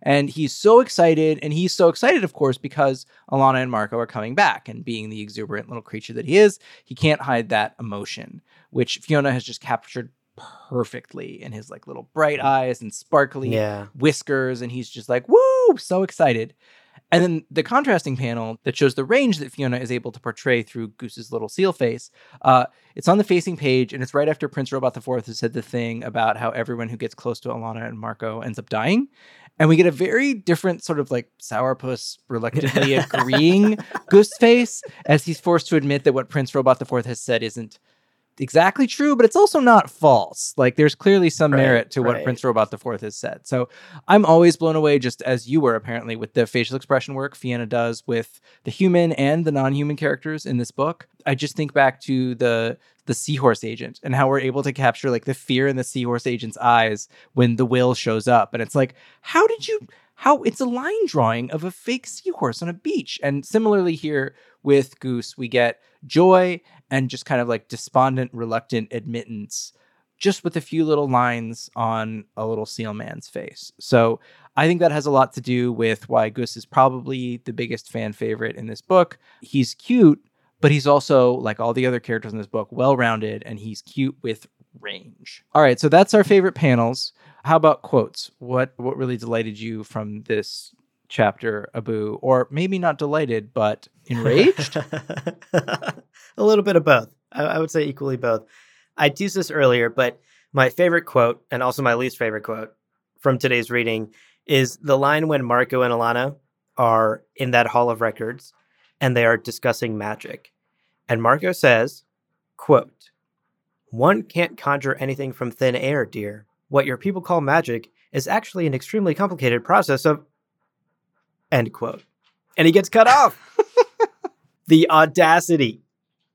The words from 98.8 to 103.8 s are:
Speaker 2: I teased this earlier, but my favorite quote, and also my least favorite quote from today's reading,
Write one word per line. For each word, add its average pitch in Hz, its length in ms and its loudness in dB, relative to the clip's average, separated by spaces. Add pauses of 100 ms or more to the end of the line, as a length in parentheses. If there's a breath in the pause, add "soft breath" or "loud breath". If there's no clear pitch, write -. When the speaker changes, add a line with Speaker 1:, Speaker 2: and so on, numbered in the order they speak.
Speaker 2:
I 147 120 4
teased 190 260 -4
this 175 160 -4
earlier, 123 380 2
but 123 300 -2 (340)
my 131 160 2
favorite 170 360 0
quote, 120 460 0
and 127 100 -4
also 127 200 -4
my 120 140 2
least 123 220 -6
favorite 110 260 -6
quote 110 300 -10 (460)
from 131 180 0
today's 120 340 -2
reading, 113 420 -4 (320 soft breath)